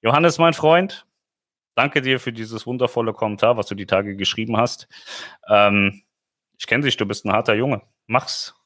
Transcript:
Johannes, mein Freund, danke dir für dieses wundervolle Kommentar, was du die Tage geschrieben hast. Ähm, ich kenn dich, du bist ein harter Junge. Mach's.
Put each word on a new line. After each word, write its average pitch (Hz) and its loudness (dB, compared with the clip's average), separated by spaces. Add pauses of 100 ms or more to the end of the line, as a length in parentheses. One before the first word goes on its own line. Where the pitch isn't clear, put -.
Johannes, 151 2
mein 165 4
Freund, 170 2 (680)
danke 139 0
dir 131 0
für 123 -8
dieses 113 -10
wundervolle 120 -2
Kommentar, 107 0
was 110 -4
du 104 -6
die 98 -10
Tage 98 -2
geschrieben 110 -4
hast. - -2 (580)
Ähm, 101 4 (540)
ich - -12
kenn 120 0
dich, 139 0
du 113 -2
bist 101 -8
ein 104 -2
harter 110 2
Junge. 113 -2 (240)
Mach's. - -4 (120)